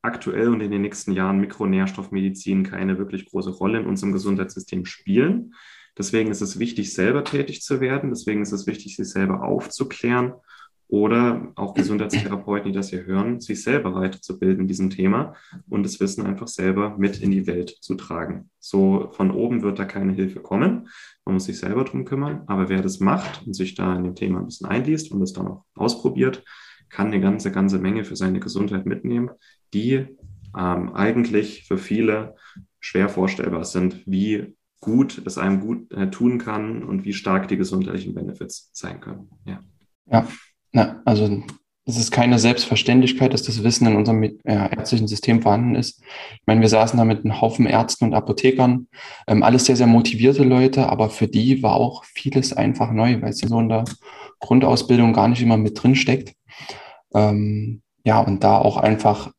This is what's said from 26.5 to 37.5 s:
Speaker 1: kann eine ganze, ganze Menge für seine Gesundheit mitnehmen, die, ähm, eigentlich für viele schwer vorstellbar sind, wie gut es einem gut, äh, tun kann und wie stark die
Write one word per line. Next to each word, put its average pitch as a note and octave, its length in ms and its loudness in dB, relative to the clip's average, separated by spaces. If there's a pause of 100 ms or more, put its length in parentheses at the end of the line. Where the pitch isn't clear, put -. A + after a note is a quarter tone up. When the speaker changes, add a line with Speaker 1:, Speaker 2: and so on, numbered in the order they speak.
Speaker 1:
kann - 200 -4
eine G2+ 120 0
ganze, G2 320 0
ganze G2 260 0
Menge G2 260 -2
für - 120 -12
seine F#2 240 -2
Gesundheit G2 440 -4
mitnehmen, A#2+ 460 -4 (420)
die, C3 340 0 (520)
ähm, F2+ 340 -4
eigentlich G#2+ 760 0
für F#2+ 100 -2
viele G#2+ 560 -2 (460)
schwer G2 280 0
vorstellbar E2 560 -2
sind, F2+ 420 -2
wie G2+ 500 -2 (240)
gut B2 440 0
es - 140 -8
einem G2 220 0
gut, - 320 -8
äh, F#2+ 180 -2
tun A#2+ 280 0
kann A2 440 -6
und F#2+ 220 -4
wie G2+ 80 -4
stark F#2+ 340 0
die F#2+ 100 -2